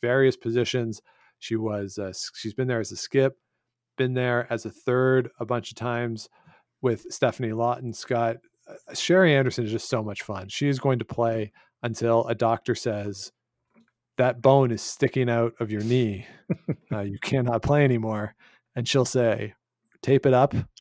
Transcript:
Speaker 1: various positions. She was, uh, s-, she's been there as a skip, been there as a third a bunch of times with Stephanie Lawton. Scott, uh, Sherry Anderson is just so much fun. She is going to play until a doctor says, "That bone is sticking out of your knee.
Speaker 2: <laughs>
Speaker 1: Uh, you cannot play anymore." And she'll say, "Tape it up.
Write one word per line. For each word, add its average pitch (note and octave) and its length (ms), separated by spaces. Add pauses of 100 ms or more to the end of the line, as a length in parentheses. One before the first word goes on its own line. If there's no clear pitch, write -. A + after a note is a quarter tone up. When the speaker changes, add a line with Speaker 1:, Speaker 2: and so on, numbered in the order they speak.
Speaker 1:
various B2+ 340
positions. A#2 640 (380)
She - 180
was, G#2 440
uh, G2 60
s-, - 280
she's G#2+ 220
been C3 120
there A#2+ 120
as G#2+ 120
a - 60
skip, C3+ 400 (600)
been B2+ 180
there A#2+ 360
as A#2 140
a G#2+ 60
third B2+ 580 (100)
a A#2 60
bunch A#2+ 240
of - 80
times A#2 500 (540)
with A#2 300
Stephanie A#2+ 420
Lawton. A#2+ 400
Scott, A#2 440 (300)
uh, - 280
Sherry F3 400
Anderson B2+ 300
is G#2+ 60
just A2+ 180
so A2+ 140
much G#2+ 200
fun. F#2+ 260
She C#3+ 200
is C3+ 100
going C3 180
to - 80
play A2+ 460 (320)
until A2+ 420
a A#2 80
doctor A2+ 400
says, G#2 580 (840)
"That B2 240
bone C3+ 300
is G#2+ 100
sticking - 480
out A#2 300
of A2 120
your G#2+ 120
knee. A2+ 420 (240)
Speaker 2:
<laughs> - 160 (260)
Speaker 1:
Uh, G#2+ 100
you G2+ 180
cannot B2 420
play D3 220
anymore." A2 500 (420)
And A#2+ 120
she'll C3 180
say, G#2+ 480 (480)
"Tape C3+ 240
it C3 80
up. B2+ 220 (260)